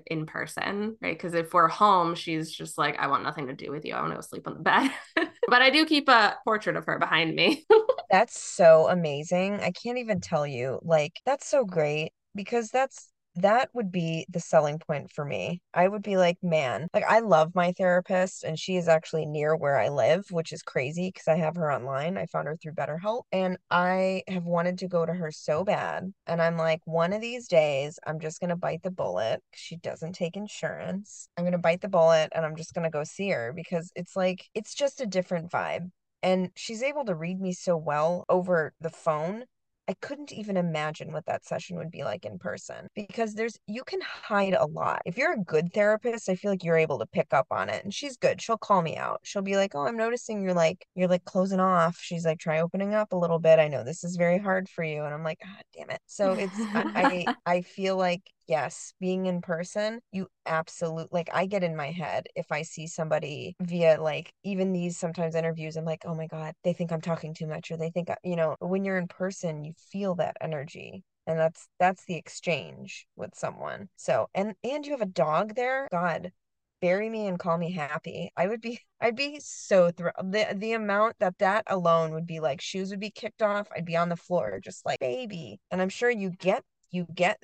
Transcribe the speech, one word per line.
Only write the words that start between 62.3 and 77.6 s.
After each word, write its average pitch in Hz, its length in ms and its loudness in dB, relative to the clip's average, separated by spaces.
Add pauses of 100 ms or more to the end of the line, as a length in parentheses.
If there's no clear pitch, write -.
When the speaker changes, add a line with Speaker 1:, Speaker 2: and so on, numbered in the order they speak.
Speaker 2:
if - 160 -6
I 151 100 -2
see 160 260 -12
somebody 151 720 -4
via, 170 400 4
like, 151 300 -4 (120)
even 190 300 0
these 175 240 -2
sometimes 165 380 -4
interviews, 160 400 -2
I'm 160 100 -6
like, 160 200 -6
"Oh 170 100 -6
my 160 120 -6
God, 160 260 -10 (100)
they 175 80 2
think 170 220 -4
I'm 160 80 -4
talking 160 320 -4
too 165 140 -8
much," 156 220 -8
or 165 80 -6
they 165 120 -4
think 170 200 -4
I, - 140 -2
you 175 140 -2
know, 160 220 2
when 190 260 -2
you're 190 120 0
in 175 120 -2
person, 165 560 -6
you 160 80 -12 (180)
feel 196 240 -2
that - 260 -2
energy. 160 600 -10 (220)
And 165 140 -2
that's, 160 280 0 (120)
that's 180 260 4
the 180 100 -6
exchange 139 1000 -8
with - 180 -12
someone. - 600 -8
So, 127 400 0
and, 202 180 -2 (100)
and 285 220 -4
you 294 60 -8
have 269 100 -4
a 208 60 0
dog 180 480 0
there? 262 340 -2
God, 175 420 -2 (500)
bury 196 280 2
me 214 180 -4
and 180 120 -4
call 170 180 0
me 175 140 -4